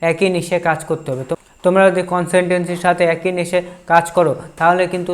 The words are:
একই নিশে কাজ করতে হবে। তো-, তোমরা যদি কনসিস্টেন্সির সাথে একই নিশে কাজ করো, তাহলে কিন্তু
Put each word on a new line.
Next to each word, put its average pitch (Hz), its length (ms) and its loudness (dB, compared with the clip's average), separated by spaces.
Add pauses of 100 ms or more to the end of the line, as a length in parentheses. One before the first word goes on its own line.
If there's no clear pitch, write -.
(120)
একই 175 240 0
নিশে 175 220 -2 (100)
কাজ 156 120 0 (100)
করতে 156 220 -6
হবে। 131 180 -6
তো-, 165 80 -4 (280)
তোমরা 190 240 4
যদি 180 140 0 (100)
কনসিস্টেন্সির 175 720 0
সাথে 175 180 2 (100)
একই 175 260 -4
নিশে 175 200 -2 (320)
কাজ 170 140 4 (120)
করো, 160 160 4 (260)
তাহলে 180 240 4 (100)
কিন্তু 180 200 -4